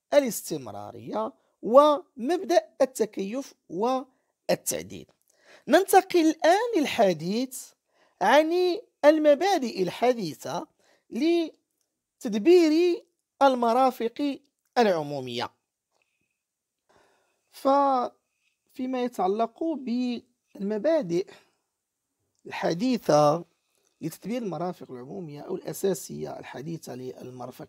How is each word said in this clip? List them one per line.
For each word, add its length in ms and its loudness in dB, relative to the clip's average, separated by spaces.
الاستمرارية، 1160 -4
ومبدأ 1080 2
التكيف 720 -6
والتعديل. 1400 -6
ننتقل 520 4
الآن 380 4
للحديث 920 -2
عن 560 2
المبادئ 760 4
الحديثة 840 -4
لتدبير 1900 0
المرافق 960 2
العمومية. 720 0
ففيما 1500 -2
يتعلق 640 -2
بالمبادئ 1700 -4
الحديثة 960 2
لتدبير 420 -8
المرافق 480 -8
العمومية 500 -14
أو 140 -10
الأساسية 840 -6
الحديثة 560 -12
للمرفق 760 -14